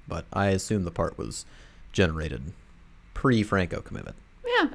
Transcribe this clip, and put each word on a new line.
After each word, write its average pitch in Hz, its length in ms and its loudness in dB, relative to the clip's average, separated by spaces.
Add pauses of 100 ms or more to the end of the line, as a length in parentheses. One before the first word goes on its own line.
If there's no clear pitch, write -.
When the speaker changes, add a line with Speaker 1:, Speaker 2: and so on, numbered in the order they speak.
Speaker 1:
but 82 260 -8
I 98 140 2
assume 95 360 2
the 85 80 -4
part - 260 -2
was - 280 -8 (480)
generated 78 600 0 (600)
pre-Franco 101 680 2
commitment. - 340 -12 (300)
Speaker 2:
Yeah, 453 300 2